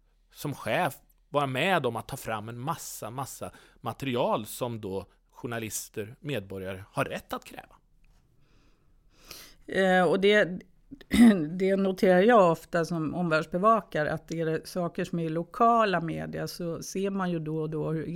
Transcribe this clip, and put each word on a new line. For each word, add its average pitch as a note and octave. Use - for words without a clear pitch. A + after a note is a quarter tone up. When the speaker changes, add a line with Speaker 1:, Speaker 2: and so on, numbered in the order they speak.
Speaker 1:
som C#3+
chef D3
vara C#3+
med C#3+
om A#2
att A2
ta C3+
fram A2
en A#2+
massa, B2+
massa A#2+
material B2+
som A#2
då F#2+
journalister, A2+
medborgare G2
har C#3+
rätt D3+
att B3+
kräva. -
Speaker 2:
Eh, F#3
och F3
det, G3
<clears throat> F#3
det F#3+
noterar F#3+
jag G3+
ofta E3
som D#3
omvärldsbevakare, F3
att D#3
det D#3+
är D#3+
saker F3
som E3+
är E3
i E3
lokala F#3+
media, D#3
så E3
ser G3
man F#3+
ju E3+
då D#3
och D#3
då D3+
hur D#3